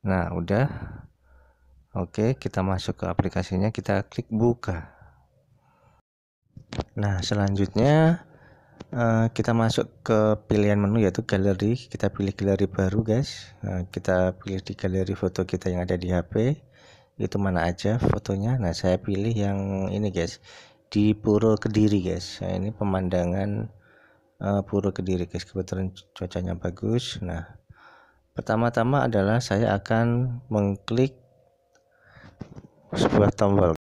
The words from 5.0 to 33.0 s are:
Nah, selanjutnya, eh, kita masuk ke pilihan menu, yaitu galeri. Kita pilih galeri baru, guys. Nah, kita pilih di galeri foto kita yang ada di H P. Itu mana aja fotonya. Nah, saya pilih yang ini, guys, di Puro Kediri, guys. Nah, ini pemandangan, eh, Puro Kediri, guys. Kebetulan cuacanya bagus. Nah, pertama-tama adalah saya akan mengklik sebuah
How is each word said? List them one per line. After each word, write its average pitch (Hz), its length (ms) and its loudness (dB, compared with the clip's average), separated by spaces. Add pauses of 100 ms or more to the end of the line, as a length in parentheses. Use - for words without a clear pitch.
Nah, 101 240 0
selanjutnya, 107 1040 2 (680)
eh, 113 360 2
kita 113 240 0
masuk 113 520 0
ke 107 320 4 (120)
pilihan 104 280 4
menu, 101 240 2
yaitu 98 240 2
galeri. 101 520 2
Kita - 320 -4
pilih 98 240 -2
galeri 98 360 2
baru, 95 360 0
guys. 117 480 -2 (120)
Nah, 92 240 -4
kita 92 480 0
pilih 95 240 -8
di - 120 -12
galeri 95 440 -2
foto 92 280 -2
kita 92 240 -4
yang 90 160 -2
ada 90 120 0
di 90 160 -4
H 87 160 2
P. 123 280 0 (600)
Itu 101 200 -4
mana 90 320 0
aja 104 320 -2
fotonya. 104 560 0
Nah, 90 160 -2
saya 92 240 2
pilih 101 360 -2
yang 98 600 -2
ini, 101 160 -2
guys, 87 320 -6 (480)
di 107 240 4
Puro 107 440 4
Kediri, 107 440 2
guys. 90 400 -6
Nah, 92 160 -4
ini 98 160 -4
pemandangan, 95 960 -2 (720)
eh, 98 240 0
Puro 101 280 0
Kediri, 92 360 -2
guys. - 160 -8
Kebetulan 92 480 -6 (200)
cuacanya 90 440 -6
bagus. 104 640 -4
Nah, 85 320 -8 (800)
pertama-tama 117 720 0
adalah 110 360 2
saya 101 360 2
akan 120 720 0
mengklik 110 680 0 (1800)
sebuah - 400 4